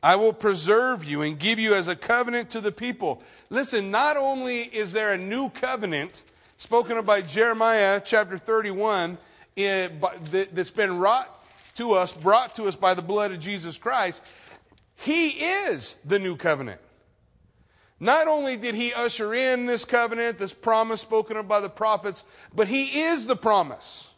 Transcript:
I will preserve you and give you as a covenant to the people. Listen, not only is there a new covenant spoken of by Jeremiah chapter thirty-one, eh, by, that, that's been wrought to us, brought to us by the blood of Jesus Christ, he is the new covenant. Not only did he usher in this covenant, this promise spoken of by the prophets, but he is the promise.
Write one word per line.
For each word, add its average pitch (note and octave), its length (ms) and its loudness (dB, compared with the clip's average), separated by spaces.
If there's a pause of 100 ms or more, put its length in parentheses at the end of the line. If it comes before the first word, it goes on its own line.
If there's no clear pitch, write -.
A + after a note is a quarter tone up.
I F3 140 8
will G#3+ 160 4
preserve G#3+ 720 2
you D3 180 -4
and D3+ 160 -4
give G#3+ 200 0
you A3 160 4
as F3+ 140 0
a F3 80 -2
covenant A#3+ 540 -2
to A3+ 100 -6
the G#3 100 -2
people. F#3 520 -6 (280)
Listen, A3 400 -2
not C#4+ 260 2
only C4 460 -2
is G#3+ 300 -6
there G#3+ 200 0
a F#3+ 60 -2
new A3 320 -4
covenant G3+ 720 -6 (360)
spoken A#3 400 0
of G#3+ 80 -4
by G3+ 160 4
Jeremiah G#3+ 800 2
chapter G3 340 2
thirty-one, G3+ 800 -2 (380)
eh, G3 320 0
by, F3 280 -4 (140)
that, F#3+ 240 -2
that's F3 160 -4
been G3 280 0
wrought A3 440 0 (340)
to A#3 180 0
us, F3+ 180 2
brought G3+ 440 4
to G#3+ 120 -2
us F3 80 -4
by F#3 180 4
the F3+ 80 -6
blood G3+ 300 -2
of F3 80 -10
Jesus E3+ 380 -8
Christ, A3 420 -2 (760)
he D#4+ 360 0
is C#4+ 760 -2
the F3 140 0
new F#3 180 -4
covenant. C3+ 440 -2 (1160)
Not D4 300 2
only C#4+ 280 0
did A3+ 200 -6
he A#3+ 160 -2
usher A#3 420 -4
in B3+ 320 0
this A#3+ 180 -2
covenant, A#3 540 0
this G3 140 -6
promise A3+ 480 0
spoken A3 360 -2
of G#3+ 120 -8
by G#3 100 2
the G3+ 100 -2
prophets, G#3 540 -2 (320)
but G#3+ 140 2
he C4+ 340 0
is D#4+ 240 0
the A#3+ 100 2
promise. F3+ 800 0